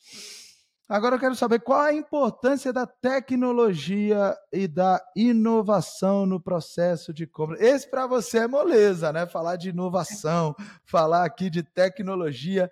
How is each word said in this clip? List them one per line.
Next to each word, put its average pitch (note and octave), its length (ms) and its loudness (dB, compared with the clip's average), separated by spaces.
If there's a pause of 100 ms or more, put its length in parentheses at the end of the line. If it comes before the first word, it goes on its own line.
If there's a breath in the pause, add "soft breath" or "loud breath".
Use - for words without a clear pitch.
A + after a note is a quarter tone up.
(880 loud breath)
Agora A3 260 0
eu A#3+ 40 0
quero B3+ 140 0
saber A#3 280 0
qual C#4 180 2
a D4 140 4
importância C4+ 800 -2
da B3 120 -2
tecnologia G#3 1500 0 (140)
e F#3+ 160 -2
da F3+ 340 2 (140)
inovação G#3 1120 2
no F#3 160 -2
processo F3 720 -4
de D#3 120 -10
compra. D#3 400 -6
Esse C4+ 240 2
pra C4 160 -4
você A#3+ 340 -2
é A#3 80 0
moleza, G#3 640 2
né? E3 140 -4
Falar F3 300 -6
de F3+ 140 -8
inovação, E3+ 880 -4
<laughs> - 260 -18
falar E3+ 400 2
aqui F#3 260 -4
de E3 140 -4
tecnologia, F3+ 1080 -2